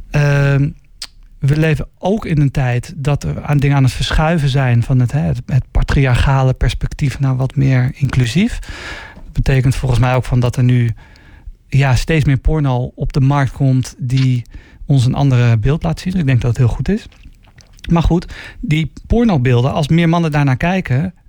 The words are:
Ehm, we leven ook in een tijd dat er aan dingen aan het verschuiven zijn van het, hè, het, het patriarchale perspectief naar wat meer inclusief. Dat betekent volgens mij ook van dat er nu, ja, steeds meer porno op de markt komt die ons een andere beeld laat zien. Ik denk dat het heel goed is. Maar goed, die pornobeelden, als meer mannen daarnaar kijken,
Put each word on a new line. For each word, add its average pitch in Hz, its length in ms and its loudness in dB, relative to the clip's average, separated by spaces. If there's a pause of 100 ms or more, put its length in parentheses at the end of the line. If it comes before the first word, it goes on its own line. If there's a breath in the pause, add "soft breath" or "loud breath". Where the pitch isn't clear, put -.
(120)
Ehm, 143 580 2 (680)
we 143 200 0
leven 156 280 0 (100)
ook 208 280 -2
in 160 160 0
een 139 100 2
tijd 123 440 -2
dat 143 280 -2
er 151 200 -6
aan 147 140 0
dingen 139 200 2
aan 135 60 4
het 127 100 2
verschuiven 156 560 0
zijn 123 340 2
van 127 160 0
het, 123 120 0
hè, 143 80 -2
het, 151 260 -2
het 131 260 0
patriarchale 135 800 2
perspectief - 680 -4
naar 135 160 0
wat 127 200 -4
meer 135 380 2
inclusief. 135 680 0 (640 loud breath)
Dat - 100 -20
betekent 131 420 2
volgens 120 260 0
mij 127 140 2
ook 127 100 0
van 123 140 0
dat 120 160 0
er 127 80 0
nu, 123 300 2 (720 loud breath)
ja, 135 280 2
steeds 156 300 0
meer 139 140 2
porno 135 560 0
op - 180 -6
de 147 80 0
markt 139 300 2
komt 131 460 -2
die 127 440 0 (440 loud breath)
ons 135 200 2
een 127 100 0
andere 120 420 2
beeld 135 260 0
laat 160 160 -2
zien. 185 180 -6
Ik 170 80 0
denk 131 160 2
dat 123 80 -2
het 117 100 -2
heel 120 160 2
goed - 140 -4
is. 202 160 -2 (840)
Maar 170 120 2
goed, 170 220 2 (340 loud breath)
die 156 320 -2 (160)
pornobeelden, 135 640 2
als 151 140 -2
meer 165 220 4
mannen 170 220 0
daarnaar 143 260 2
kijken, 175 560 -2 (160)